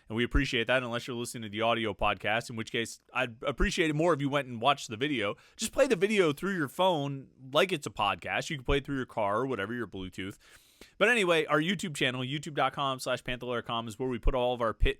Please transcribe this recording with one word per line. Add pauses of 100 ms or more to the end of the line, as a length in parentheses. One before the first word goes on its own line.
and
we
appreciate
that,
unless
you're
listening
to
the
audio
podcast,
in
which
case (140)
I'd
appreciate
it
more
if
you
went
and
watched
the
video. (200)
Just
play
the
video
through
your
phone (260)
like
it's
a
podcast.
You
can
play
it
through
your
car
or
whatever,
your
Bluetooth. (600)
But
anyway,
our
YouTube
channel,
youtube
dot
com
slash
panther
lair
com,
is
where
we
put
all
of
our
Pitt